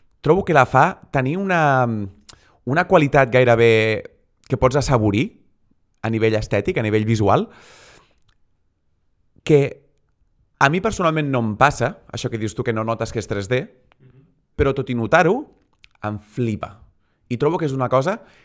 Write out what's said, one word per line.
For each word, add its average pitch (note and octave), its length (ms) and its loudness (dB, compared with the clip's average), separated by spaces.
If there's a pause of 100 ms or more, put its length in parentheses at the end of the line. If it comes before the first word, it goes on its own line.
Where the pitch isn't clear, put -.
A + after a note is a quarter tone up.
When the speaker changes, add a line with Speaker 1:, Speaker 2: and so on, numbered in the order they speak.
(220)
Speaker 1:
trobo F3+ 220 2
que D#3+ 100 0
la C3 120 4
fa D#3 340 2 (120)
tenir C#3 240 -2
una, D#3+ 480 0 (800)
una D#3+ 240 -2
qualitat C#3 420 4
gairebé A2+ 720 4 (460)
que B2+ 80 -2
pots B2+ 200 2
assaborir A#2+ 640 0 (600)
a A2+ 80 -4
nivell A2 240 0
estètic, G#2+ 440 -2
a A#2+ 40 -2
nivell G#2+ 220 0
visual, A2 440 2 (2000)
que C#3 400 2 (760)
a C#3 120 4
mi F3+ 100 -2
personalment D#3+ 500 -2
no B2+ 140 -2
em G#2+ 160 -4
passa, C3+ 380 0 (140)
això A#2 200 -8
que A2+ 80 -6
dius G#2 160 -6
tu - 80 -6
que A#2+ 80 -2
no A2 120 -4
notes A2+ 280 -6
que A#2 80 -6
és - 80 -8
tres G2+ 200 -6
D, B2+ 140 -2 (380)
Speaker 2:
Mhm. - 220 -20 (340)
Speaker 1:
però C3+ 180 0
tot C3+ 160 -8
i B2 40 -6
notar-ho, D#3+ 500 2 (580)
em G#2+ 160 -8
flipa. - 640 -8 (480)
I A#2+ 100 -6
trobo D#3 200 0
que E3 80 -6
és C3+ 60 -6
una C3 160 -4
cosa C#3+ 340 0 (220)